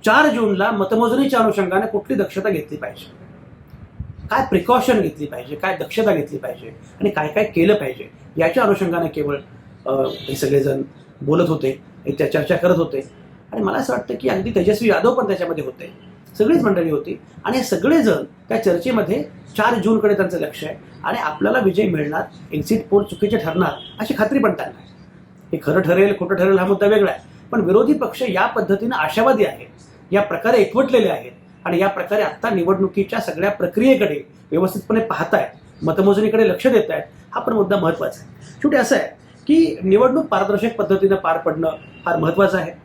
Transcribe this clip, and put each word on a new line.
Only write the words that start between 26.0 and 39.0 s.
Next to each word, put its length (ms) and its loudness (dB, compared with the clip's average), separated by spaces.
खोटं 160 -2
ठरेल 240 4
हा 60 0
मुद्दा 220 2
वेगळा 240 4
आहे, 240 -12
पण 100 0
विरोधी 320 4
पक्ष 280 -4
या 240 0
पद्धतीनं 500 -2
आशावादी 500 2
आहेत, 220 -8
या 100 4
प्रकारे 360 0
एकवटलेले 520 4
आहेत 220 -6
आणि 140 0
या 80 4
प्रकारे 340 -2
आत्ता 280 -4
निवडणुकीच्या 720 0
सगळ्या 320 -2
प्रक्रियेकडे 760 2
व्यवस्थितपणे 480 0
पाहतायत, 840 -4
मतमोजणीकडे 640 4
लक्ष 180 0
देतायत, 340 2
हा 60 -6
पण 120 -2
मुद्दा 240 2
महत्त्वाचा 440 -2
आहे. 100 -20
शेवटी 160 2
असं 180 2
आहे 120 -2